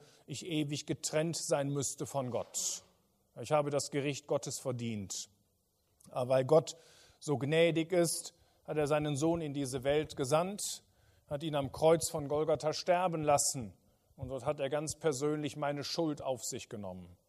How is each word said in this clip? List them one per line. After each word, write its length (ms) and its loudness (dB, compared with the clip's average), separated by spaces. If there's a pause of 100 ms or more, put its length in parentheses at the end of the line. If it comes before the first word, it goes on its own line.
(240)
ich 220 -10
ewig 400 -2
getrennt 500 -2
sein 320 0
müsste 380 -4
von 240 -4
Gott. 540 -4 (560)
Ich 120 -2
habe 180 2
das 200 -2
Gericht 360 -4
Gottes 320 -4
verdient. 720 -6 (800)
Aber 200 -2
weil 140 6
Gott 320 6 (420)
so 200 -2
gnädig 540 2
ist, 420 2 (300)
hat 120 -4
er 100 2
seinen 300 2
Sohn 240 2
in 140 -6
diese 280 -2
Welt 340 2
gesandt, 640 0 (460)
hat 140 -4
ihn 120 -4
am 180 0
Kreuz 380 6
von 180 -6
Golgatha 440 0
sterben 500 2
lassen. 500 2 (440)
Und 120 -10
dort 160 -6
hat 160 -2
er 80 0
ganz 280 -2
persönlich 600 0
meine 280 -2
Schuld 360 -2
auf 240 -4
sich 240 -8
genommen. 480 -12 (120)